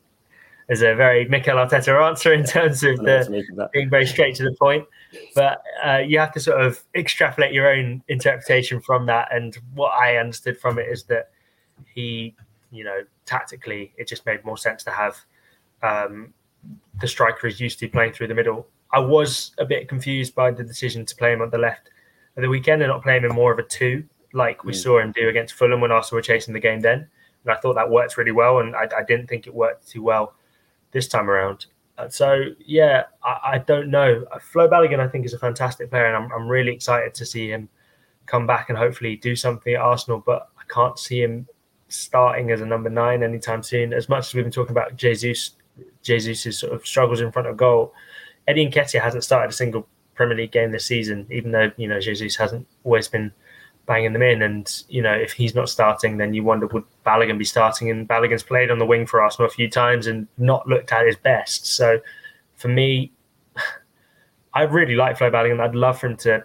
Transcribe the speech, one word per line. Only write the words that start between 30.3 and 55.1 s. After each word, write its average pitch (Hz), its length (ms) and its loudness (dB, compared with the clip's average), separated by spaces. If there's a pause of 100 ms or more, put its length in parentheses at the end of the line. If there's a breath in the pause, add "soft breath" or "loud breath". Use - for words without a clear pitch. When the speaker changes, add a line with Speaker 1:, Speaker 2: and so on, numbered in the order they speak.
Speaker 1:
this 131 160 -4
time 104 220 0
around. 98 360 0 (320)
Uh, - 100 -10
so, 139 360 2 (200)
yeah, 151 400 4 (180)
I, 123 220 -4
I 135 140 -2
don't 147 320 0
know. 131 420 4
Uh, 127 60 -12
Flo 165 300 2
Balogun, 160 320 4
I 127 80 0
think, 127 180 -6
is 120 80 -10
a - 40 -10
fantastic 123 520 -4
player, 120 160 2
and 113 100 0
I'm, 120 160 -6
I'm 117 160 -8
really 123 240 0
excited 120 420 -2
to - 120 -12
see 110 240 -8
him 107 180 -10 (580)
come 120 200 -2
back 117 220 0
and 117 100 -4
hopefully 113 380 -2
do 120 200 -4
something 120 380 -4
at 123 60 -2
Arsenal, 123 440 -2
but - 240 -2 (100)
I - 40 -20 (100)
can't 123 260 0
see 123 240 -4
him 120 240 -4 (420)
starting 123 640 0
as 107 80 -2
a 110 60 -8
number 113 220 -2
nine 117 340 0
anytime 113 400 -4
soon. 120 300 -4
As 120 160 -4
much 131 200 -2
as - 60 -12
we've 123 100 -2
been 117 80 -6
talking 120 180 -4
about 120 260 -2
Jesus, 117 600 -2 (460)
Jesus's 113 560 -4
sort 120 140 -6
of 117 140 -10
struggles 120 340 0
in 117 120 -4
front 120 160 -4
of 110 80 -8
goal, 120 360 4 (540 loud breath)
Eddie 147 240 2
Nketiah 147 320 0
hasn't 117 220 -4
started 117 260 2
a - 60 -10
single 113 300 -4 (280)
Premier 120 220 0
League 113 160 -6
game 113 180 2
this 110 160 -6
season, 107 440 -4
even 117 200 -8
though, 110 260 2
you 110 120 -6
know, 104 120 -2
Jesus 104 360 -6
hasn't 110 300 -4 (180)
always 113 240 2
been 107 240 -4 (540 soft breath)
banging 113 260 0
them 113 100 2
in. 120 200 4
And, 104 460 -4
you 127 140 -4
know, 107 100 2